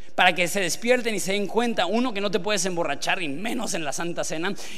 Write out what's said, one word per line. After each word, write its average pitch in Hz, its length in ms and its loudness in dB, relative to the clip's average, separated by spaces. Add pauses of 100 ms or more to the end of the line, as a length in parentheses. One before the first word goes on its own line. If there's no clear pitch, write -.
(180)
para 185 160 8
que 175 140 2
se 196 100 0
despierten 226 560 2
y 185 60 0
se 190 140 -2
den 202 120 0
cuenta, 220 400 2
uno, 233 260 2
que 196 80 -2
no 202 80 0
te 202 120 0
puedes 196 260 0
emborrachar 170 560 0
y 156 60 -2
menos 196 460 -4
en 170 100 -2
la 139 80 -2
Santa 170 320 -4
Cena, 170 280 -2 (240)